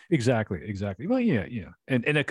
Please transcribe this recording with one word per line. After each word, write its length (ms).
Exactly, 520
exactly. 440
Well, 140
yeah, 280
yeah. 200
And, 160
and, 140
and 120